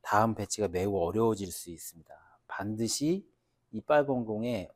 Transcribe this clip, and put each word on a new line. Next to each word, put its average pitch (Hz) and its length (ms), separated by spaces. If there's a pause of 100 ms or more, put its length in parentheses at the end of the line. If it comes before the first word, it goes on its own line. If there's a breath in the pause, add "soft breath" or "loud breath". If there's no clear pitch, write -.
다음 107 320
배치가 104 340
매우 95 300
어려워질 101 540
수 - 180
있습니다. 80 440 (320)
반드시 113 800 (460)
이 110 80
빨간 139 460
공의 110 500